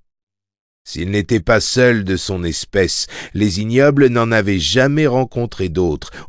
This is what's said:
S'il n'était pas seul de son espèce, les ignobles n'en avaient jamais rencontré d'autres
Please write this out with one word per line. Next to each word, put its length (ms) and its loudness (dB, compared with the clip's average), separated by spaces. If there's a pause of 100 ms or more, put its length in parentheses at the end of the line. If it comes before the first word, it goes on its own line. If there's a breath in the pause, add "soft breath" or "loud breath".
(840)
S'il 280 -8
n'était 280 0
pas 220 2
seul 420 2
de 140 -2
son 260 -6
espèce, 640 -2 (260 loud breath)
les 280 0
ignobles 460 4
n'en 240 2
avaient 280 2
jamais 480 0
rencontré 600 -2
d'autres 420 -2 (180 loud breath)